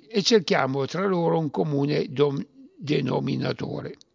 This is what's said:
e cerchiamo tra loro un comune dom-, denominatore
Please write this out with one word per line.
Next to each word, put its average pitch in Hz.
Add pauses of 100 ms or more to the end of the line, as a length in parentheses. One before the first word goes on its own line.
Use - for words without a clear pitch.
e 208
cerchiamo 139
tra 175
loro 170
un 151
comune 147
dom-, 143 (300)
denominatore 139 (180)